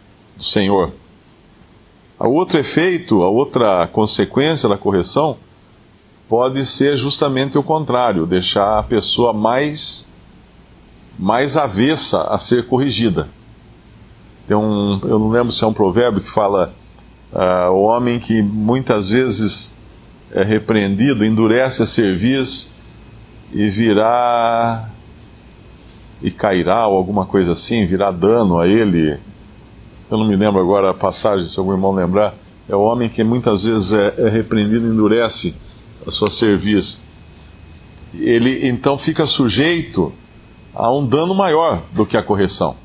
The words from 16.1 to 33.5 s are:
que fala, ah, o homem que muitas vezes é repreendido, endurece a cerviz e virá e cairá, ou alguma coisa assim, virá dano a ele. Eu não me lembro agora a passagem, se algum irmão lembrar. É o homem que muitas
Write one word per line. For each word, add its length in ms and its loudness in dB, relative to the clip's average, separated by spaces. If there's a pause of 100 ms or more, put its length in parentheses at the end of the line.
que 80 -12
fala, 440 0 (600)
ah, 380 0
o 100 2
homem 380 0
que 220 0
muitas 680 -2
vezes 680 -2 (560)
é 120 0
repreendido, 840 0
endurece 580 2
a 20 0
cerviz 920 -2 (760)
e 160 0
virá 1200 0 (1400)
e 60 -2
cairá, 560 0
ou 100 2
alguma 300 -2
coisa 240 2
assim, 340 -2
virá 240 0
dano 500 2
a 80 2
ele. 520 2 (880)
Eu 80 -2
não 80 0
me 100 2
lembro 240 2
agora 300 2
a 40 0
passagem, 520 -2
se 140 -6
algum 120 -2
irmão 220 0
lembrar. 400 0 (340)
É 80 -2
o 60 2
homem 260 2
que 160 -2
muitas 400 0